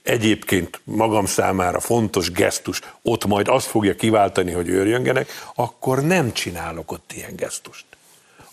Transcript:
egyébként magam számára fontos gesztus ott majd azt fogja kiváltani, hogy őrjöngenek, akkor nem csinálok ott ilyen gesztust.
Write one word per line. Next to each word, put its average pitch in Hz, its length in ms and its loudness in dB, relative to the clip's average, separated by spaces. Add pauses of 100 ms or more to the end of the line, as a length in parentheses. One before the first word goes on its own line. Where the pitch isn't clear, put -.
egyébként 107 800 0
magam 107 420 2
számára 95 540 0
fontos 101 500 0
gesztus 98 500 -2 (220)
ott 117 240 0
majd 101 220 2
azt 127 180 2
fogja 101 280 2
kiváltani, 98 580 2
hogy 87 160 -2
őrjöngenek, 123 600 2 (260)
akkor 131 480 -2
nem 156 300 2
csinálok 82 600 -8
ott - 220 -12
ilyen - 220 -14
gesztust. - 480 -10 (680)